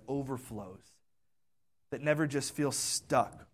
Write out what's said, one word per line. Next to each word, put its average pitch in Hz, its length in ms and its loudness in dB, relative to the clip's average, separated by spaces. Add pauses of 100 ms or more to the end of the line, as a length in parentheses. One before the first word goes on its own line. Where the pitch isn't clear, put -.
overflows, 120 760 -6 (1080)
that 127 100 -6
never 151 240 4
just 139 300 -2
feels 143 200 2
stuck - 800 0